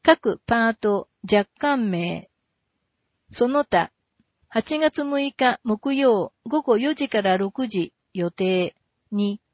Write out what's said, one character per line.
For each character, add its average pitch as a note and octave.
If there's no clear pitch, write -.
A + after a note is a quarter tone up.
各 -
パ A#3
ー A3+
ト、 G#3
若 G3+
干 C4+
名。 E3+
そ A#3+
の C#4+
他、 E3+
八 D4+
月 D4+
六 C#4+
日 C4+
木 A#3
曜 A#3+
午 D4
後 A#3
四 C#4
時 C#4
か G#3+
ら F#3+
六 G3
時 F#3
予 F3
定 F#3
に G3+